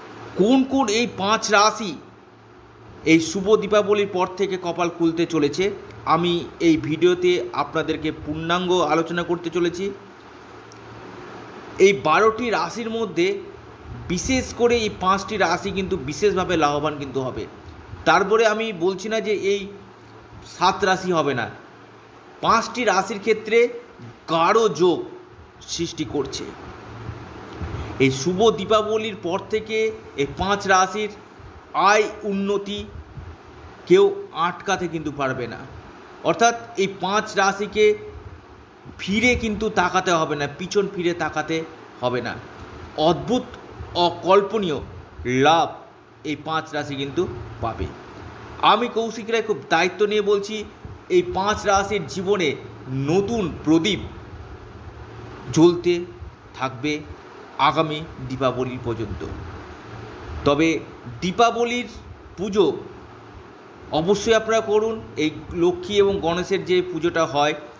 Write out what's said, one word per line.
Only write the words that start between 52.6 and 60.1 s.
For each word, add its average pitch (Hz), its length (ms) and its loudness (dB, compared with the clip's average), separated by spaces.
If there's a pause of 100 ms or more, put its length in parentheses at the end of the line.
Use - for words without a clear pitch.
নতুন 170 640 0 (120)
প্রদীপ 165 360 4 (1500)
জ্বলতে 175 520 4 (480)
থাকবে 131 460 -4 (580)
আগামী 151 440 2 (280)
দীপাবলি 127 540 -2
পর্যন্ত। 110 420 -6 (1200)